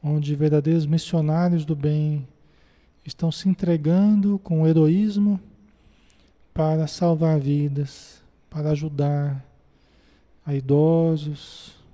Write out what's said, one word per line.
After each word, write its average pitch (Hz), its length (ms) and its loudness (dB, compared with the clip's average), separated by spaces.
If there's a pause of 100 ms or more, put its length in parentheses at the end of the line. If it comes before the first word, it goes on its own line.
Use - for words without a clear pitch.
onde 147 320 -2
verdadeiros 151 480 0
missionários 160 800 0
do 156 100 -4
bem 151 540 -2 (760)
estão - 260 -4
se - 160 -4
entregando 190 920 2
com 160 280 0
heroísmo 196 720 2 (1120)
para 156 340 0
salvar 160 540 0
vidas, 143 840 -4 (280)
para 151 200 -4
ajudar 143 720 -2 (1000)
a 143 100 -6
idosos 151 1160 0 (220)